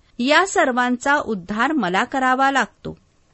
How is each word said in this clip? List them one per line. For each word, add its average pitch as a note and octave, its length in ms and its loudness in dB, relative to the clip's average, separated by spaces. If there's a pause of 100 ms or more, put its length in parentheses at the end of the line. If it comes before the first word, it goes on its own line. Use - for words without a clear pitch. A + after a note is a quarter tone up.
(180)
"या D4 280 2
सर्वांचा B3 680 0
उद्धार A3 580 -2
मला G3+ 320 0
करावा C4 460 0
लागतो." G#3 480 -4 (360)